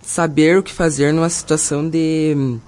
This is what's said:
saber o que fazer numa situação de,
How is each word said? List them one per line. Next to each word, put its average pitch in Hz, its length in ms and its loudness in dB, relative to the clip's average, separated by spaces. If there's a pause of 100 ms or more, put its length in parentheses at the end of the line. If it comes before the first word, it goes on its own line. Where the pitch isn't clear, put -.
saber 160 560 2
o 196 60 2
que - 100 -16
fazer 151 400 0
numa 165 160 0
situação 156 580 -2
de, 156 720 0 (100)